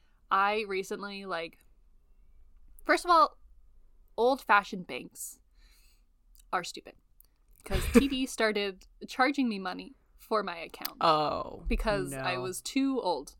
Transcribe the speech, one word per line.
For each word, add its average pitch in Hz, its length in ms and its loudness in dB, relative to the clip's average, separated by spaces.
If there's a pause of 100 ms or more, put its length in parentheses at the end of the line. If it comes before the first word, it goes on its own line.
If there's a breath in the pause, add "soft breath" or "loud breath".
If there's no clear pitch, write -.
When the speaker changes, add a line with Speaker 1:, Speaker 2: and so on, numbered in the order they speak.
(300)
Speaker 1:
I 208 380 2
recently, 196 580 -6
like, 165 320 -8 (1300)
first 330 200 2
of 349 60 -2
all, 320 260 6 (800)
old-fashioned 214 680 2
banks - 520 -12 (1120 soft breath)
are 180 120 -2
stupid. - 300 -14 (680)
'Cause - 180 -2
Speaker 2:
<laughs> - 100 -4
Speaker 1:
T 262 160 8
D 262 180 -2
started 202 600 -2 (220)
charging 262 400 0
me 202 100 -4
money 185 360 -10 (240)
for 214 240 -2
my 175 160 -6
account. - 420 -12
Speaker 2:
Oh, - 680 0
Speaker 1:
Because 202 460 0
I 180 200 -4
Speaker 2:
no. 185 80 -6
Speaker 1:
was 185 180 -8
too 269 400 0
old, 151 400 -4